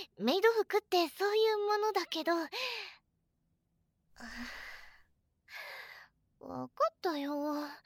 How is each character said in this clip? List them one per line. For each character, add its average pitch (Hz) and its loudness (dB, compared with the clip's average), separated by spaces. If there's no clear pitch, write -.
メ 240 4
イ 392 2
ド 453 6
服 427 2
っ - -4
て 339 2
そ 403 0
う 427 4
い 440 6
う 415 0
も 415 2
の 427 2
だ 370 0
け 320 -4
ど。 330 2
わ 254 -8
か 622 4
っ - -18
た 320 0
よ。 294 -4